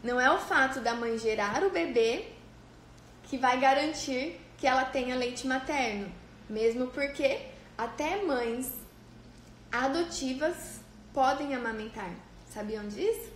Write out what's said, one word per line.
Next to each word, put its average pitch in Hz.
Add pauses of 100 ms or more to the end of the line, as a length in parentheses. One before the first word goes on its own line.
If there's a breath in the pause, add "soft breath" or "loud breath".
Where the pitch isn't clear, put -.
Não 247
é 262
o 359
fato 269
da 233
mãe 233
gerar 214
o 392
bebê 277 (960)
que -
vai 254
garantir 277 (200)
que -
ela 262
tenha 254
leite 247
materno. 262 (340)
Mesmo 226
porque 277 (380 loud breath)
até 302
mães 254 (1000)
adotivas 277 (340)
podem 277
amamentar. 220 (420)
Sabiam 214
disso? 381